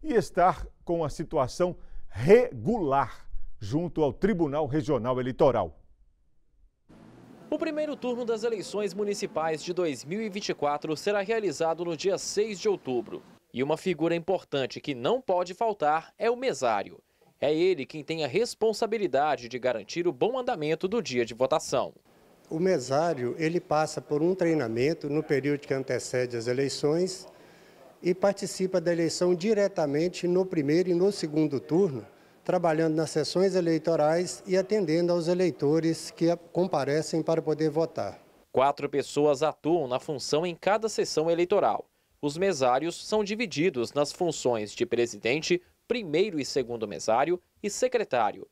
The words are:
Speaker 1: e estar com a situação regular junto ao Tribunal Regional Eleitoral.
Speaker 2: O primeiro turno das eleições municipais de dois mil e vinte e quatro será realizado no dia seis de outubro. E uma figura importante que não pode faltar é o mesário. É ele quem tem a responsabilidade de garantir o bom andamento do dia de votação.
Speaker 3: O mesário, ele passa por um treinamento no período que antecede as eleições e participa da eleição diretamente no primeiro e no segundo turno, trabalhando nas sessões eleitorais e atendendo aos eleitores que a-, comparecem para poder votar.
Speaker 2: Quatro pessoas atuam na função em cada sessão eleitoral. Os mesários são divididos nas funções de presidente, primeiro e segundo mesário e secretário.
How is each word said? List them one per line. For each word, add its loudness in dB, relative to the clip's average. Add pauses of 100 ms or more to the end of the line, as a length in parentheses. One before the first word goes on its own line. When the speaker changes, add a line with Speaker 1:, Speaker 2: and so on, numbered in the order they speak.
Speaker 1:
e -4
estar 2 (200)
com 0
a -2
situação -2 (320)
regular 2 (360)
junto -2
ao 2
Tribunal 0
Regional 0
Eleitoral. 2 (1700)
Speaker 2:
O -2
primeiro -4
turno -4
das -4
eleições -2
municipais 0
de -4
dois 0
mil -4
e -4
vinte -6
e 0
quatro 0
será 0
realizado 0
no -4
dia 0
seis -2
de 0
outubro. -2 (320)
E 0
uma 0
figura 0
importante -2
que -4
não 0
pode -2
faltar 0
é 0
o 0
mesário. -2 (420)
É 2
ele 2
quem -12
tem -4
a -2
responsabilidade 0
de -8
garantir -2
o 2
bom 0
andamento -2
do 0
dia 0
de -10
votação. 0 (560)
Speaker 3:
O -4
mesário, 0
ele 0
passa 0
por -2
um 2
treinamento 0
no -2
período 0
que -4
antecede -2
as -4
eleições 0 (760)
e 2
participa 0
da 0
eleição 2
diretamente 0
no 2
primeiro 0
e 2
no 4
segundo 0
turno, 0 (380)
trabalhando 2
nas 0
sessões 0
eleitorais 2
e -2
atendendo 2
aos 0
eleitores 2
que 0
a-, 2
comparecem 0
para 2
poder 0
votar. -4 (320)
Speaker 2:
Quatro 4
pessoas 2
atuam 0
na 0
função -2
em -4
cada 0
sessão 0
eleitoral. 2 (340)
Os -2
mesários 0
são 0
divididos -2
nas 0
funções -2
de 0
presidente, 0 (260)
primeiro -2
e -2
segundo -4
mesário 0 (220)
e -4
secretário. -2